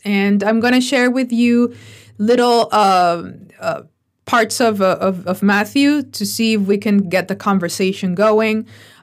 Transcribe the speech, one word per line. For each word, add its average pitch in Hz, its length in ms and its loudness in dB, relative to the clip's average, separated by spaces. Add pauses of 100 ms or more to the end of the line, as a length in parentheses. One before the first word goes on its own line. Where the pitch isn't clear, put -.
And 202 380 0
I'm 226 160 0
gonna 247 220 2
share 254 280 0
with 254 220 -2
you 240 420 2 (460)
little, 240 520 2
uh, 185 600 2 (280)
uh, - 220 -6 (440)
parts 226 340 0
of, 220 200 0
uh, 190 220 2
of, 185 240 -4
of 185 160 -6
Matthew 240 640 2
to - 200 -10
see 220 300 -2
if 208 80 0
we 196 160 0
can 202 320 0
get 180 200 -2
the 196 60 -6
conversation 190 800 -2
going. 220 540 0 (360)